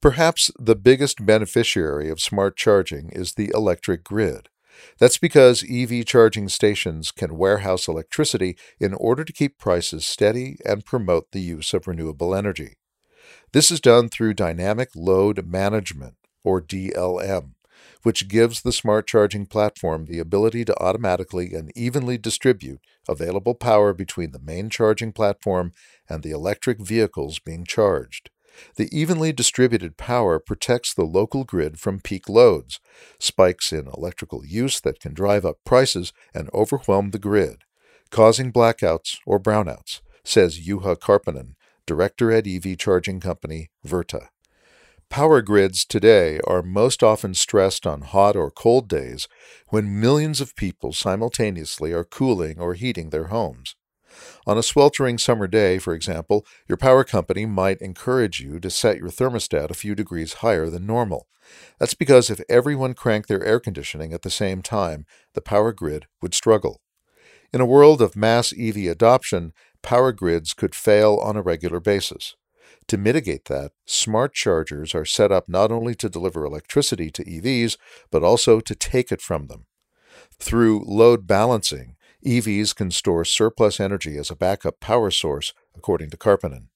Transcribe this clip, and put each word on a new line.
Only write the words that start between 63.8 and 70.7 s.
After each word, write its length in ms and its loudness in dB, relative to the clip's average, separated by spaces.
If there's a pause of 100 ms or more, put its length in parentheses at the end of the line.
at 80 -10
the 80 -10
same 320 -4
time, 440 -4 (280)
the 80 -6
power 320 0
grid 320 -8 (160)
would 120 -8
struggle. 460 2 (720)
In 80 -2
a 60 2
world 360 8
of 140 2
mass 380 2
E 180 -6
V 160 -4
adoption, 640 2 (300)
power 320 2
grids 400 -2
could 220 -6